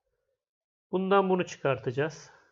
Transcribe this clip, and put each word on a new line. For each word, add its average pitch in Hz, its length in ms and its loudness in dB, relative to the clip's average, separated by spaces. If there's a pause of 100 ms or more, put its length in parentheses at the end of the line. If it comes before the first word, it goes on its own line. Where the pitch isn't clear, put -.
(920)
Bundan 190 380 2
bunu 180 160 0
çıkartacağız. 139 840 -4 (220)